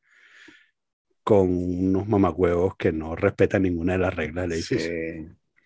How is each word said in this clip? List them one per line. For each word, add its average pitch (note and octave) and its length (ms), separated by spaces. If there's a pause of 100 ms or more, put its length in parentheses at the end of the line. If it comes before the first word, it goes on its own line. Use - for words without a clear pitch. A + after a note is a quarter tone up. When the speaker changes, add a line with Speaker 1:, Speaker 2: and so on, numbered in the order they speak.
(1300)
Speaker 1:
con G2 240
unos F2+ 580
mamagüevos F2+ 720
que F2+ 160
no D#2+ 240
respetan G2 460
ninguna F2+ 300
de F#2+ 60
las F#2 160
reglas D#2+ 280
del F2 100
edificio. E2 400
Speaker 2:
Sí. E2 420 (300)